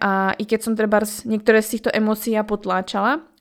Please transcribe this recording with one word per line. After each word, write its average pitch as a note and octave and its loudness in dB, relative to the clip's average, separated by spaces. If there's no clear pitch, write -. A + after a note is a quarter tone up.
a F#3+ 0
i - -6
keď G#3+ -2
som A3+ -2
trebárs G#3+ 0
niektoré A3 4
z A3 -4
týchto - -2
emócií G#3+ 0
ja G#3+ 2
potláčala, G3+ -2